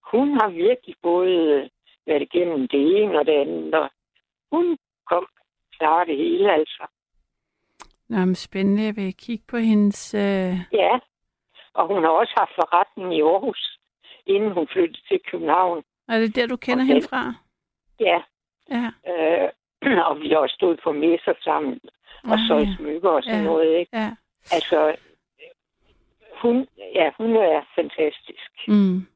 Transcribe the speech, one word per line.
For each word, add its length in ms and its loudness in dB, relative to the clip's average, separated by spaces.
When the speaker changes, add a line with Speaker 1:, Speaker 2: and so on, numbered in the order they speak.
Speaker 1:
Hun 300 2
har 80 2
virkelig 540 -2
både 640 0
været 160 0
igennem 460 -2
det 340 2
ene 160 0
og 80 2
det 60 2
andet, 420 0
og 160 0
hun 260 0
kom 180 0
klar 260 2
det 120 -2
hele, 360 2
altså. 340 -2
Speaker 2:
Nå, 80 -4
men 180 2
spændende. 500 -2
Jeg 120 -4
vil 200 -6
kigge 320 -12
på 80 -8
hendes... 580 2
Øh 400 0
Speaker 1:
Ja, 260 2
og 120 0
hun 160 0
har 80 4
også 260 2
haft 180 0
forretning 600 -2
i 60 2
Aarhus, 560 0
inden 260 0
hun 200 -2
flyttede 360 -2
til 120 0
København. 520 0
Speaker 2:
Er 100 0
det 180 0
der, 100 0
du 100 -6
kender 260 -2
Speaker 1:
Og 40 2
Speaker 2:
hende 140 4
Speaker 1:
den 80 -10
Speaker 2:
fra? 240 -6
Speaker 1:
Ja. 200 2
Speaker 2:
Ja. 200 -4
Speaker 1:
Øh, 380 0
<clears throat> 260 2
og 120 -4
vi 80 -8
har 80 4
også 180 0
stået 300 0
på 80 -2
messer 420 0
sammen, 360 -2
og 80 -2
Speaker 2:
Ah, 60 2
Speaker 1:
så 80 2
i 80 2
Speaker 2:
ja. 140 -4
Speaker 1:
smykker 300 -4
og 140 2
sådan 160 -4
Speaker 2:
Ja. 60 -2
Speaker 1:
noget, 340 2
ikke? 180 -6
Speaker 2:
Ja. 140 -4
Speaker 1:
Altså, 420 0
hun, 240 2
ja, 240 2
hun 180 0
er 260 2
fantastisk. 760 -6
Speaker 2:
Mm. 480 2